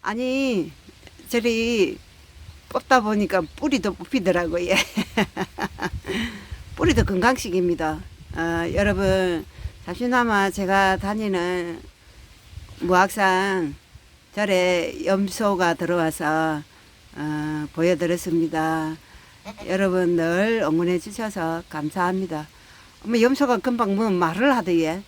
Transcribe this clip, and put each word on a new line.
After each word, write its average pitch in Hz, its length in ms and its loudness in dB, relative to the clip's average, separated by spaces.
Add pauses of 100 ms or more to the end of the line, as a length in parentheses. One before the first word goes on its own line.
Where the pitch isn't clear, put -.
아니, 247 680 -2 (560)
저리 226 680 2 (760)
뽑다 262 260 4
보니까 208 400 2 (140)
뿌리도 240 400 0
뽑히더라고요. 175 800 0 (1000)
<laughs> - 1000 -8
뿌리도 - 300 4
건강식입니다. 180 960 0 (340)
어, 170 400 -2
여러분, 190 720 2 (400)
잠시나마 226 640 2
제가 190 460 2
다니는 180 840 -2 (1000)
무악산 185 960 2 (580)
절에 180 680 0
염소가 190 720 2
들어와서, 160 880 0 (520)
어, 151 600 -6
보여드렸습니다. 160 1200 0 (680)
여러분 185 500 2
늘 190 480 2
응원해 170 340 2
주셔서 175 680 -6
감사합니다. 165 800 -4 (560)
어머, 226 160 2
염소가 247 380 4
금방 233 360 0
뭐 220 160 0
말을 180 460 2
하더예. 170 520 0